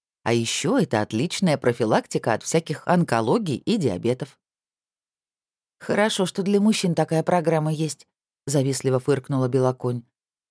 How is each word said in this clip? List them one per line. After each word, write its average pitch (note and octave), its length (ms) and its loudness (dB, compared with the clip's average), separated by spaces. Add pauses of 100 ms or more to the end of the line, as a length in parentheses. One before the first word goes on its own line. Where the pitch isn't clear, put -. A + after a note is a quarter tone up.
(240)
А A2+ 100 2
ещё A#2+ 440 0
это B2 240 2
отличная C#3 560 -2
профилактика B2 760 0
от G#2+ 100 -4
всяких - 440 -4
онкологий D#3+ 720 0
и A3 200 -2
диабетов». B2 640 -2 (1400)
«Хорошо, G#3 460 0
что F#3+ 180 -4
для G3+ 180 2
мужчин G3 340 2
такая D#3+ 280 0
программа D#3+ 500 0
есть», — D3+ 340 -6 (380)
завистливо C3+ 540 0
фыркнула C3 500 0
Белоконь. B2+ 540 0 (480)